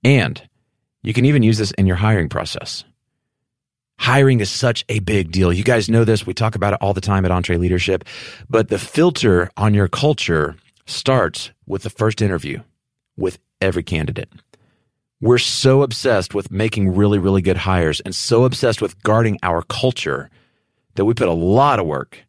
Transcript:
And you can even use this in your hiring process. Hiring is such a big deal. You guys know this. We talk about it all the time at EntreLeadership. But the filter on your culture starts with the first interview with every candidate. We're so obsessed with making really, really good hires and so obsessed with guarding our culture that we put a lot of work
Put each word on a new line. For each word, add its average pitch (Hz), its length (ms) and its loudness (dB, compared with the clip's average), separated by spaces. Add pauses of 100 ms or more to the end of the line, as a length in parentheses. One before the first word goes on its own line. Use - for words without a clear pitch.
And 120 400 2 (600)
you 110 100 -4
can 120 120 2
even 143 180 4
use 110 160 4
this 104 140 -4
in 95 140 0
your 92 100 2
hiring 98 320 2
process. - 560 -8 (1120)
Hiring 131 420 4
is 98 100 -4
such - 380 -2
a 110 100 -2
big 95 340 -2
deal. 87 200 2
You 90 120 -2
guys 117 240 2
know 113 160 4
this. 107 220 0
We 92 80 -6
talk 110 200 -2
about 101 200 0
it - 80 -6
all 98 120 0
the 92 60 -4
time 98 240 0
at 90 60 0
EntreLeadership. 90 720 0 (480)
But 110 180 2
the 101 100 -2
filter 110 760 2
on 107 160 2
your 101 160 2
culture 82 680 -2 (280)
starts - 680 -2 (160)
with 98 160 -6
the 110 80 -8
first 107 300 -2
interview 90 400 -4 (560)
with 92 220 -4 (220)
every 90 220 -2
candidate. - 460 -6 (920)
We're 120 180 4
so 131 440 2
obsessed 117 520 -2
with 98 160 -6
making 98 440 -2
really, 101 240 4
really 95 220 2
good 90 160 0
hires 87 440 0
and 95 140 -12
so 117 300 2
obsessed 123 380 0
with - 200 -6
guarding 110 400 2
our 85 200 0
culture 71 680 -4 (680)
that 98 100 0
we 117 80 2
put 113 140 0
a 85 40 2
lot 107 460 2
of 92 80 -2
work 71 320 -8 (100)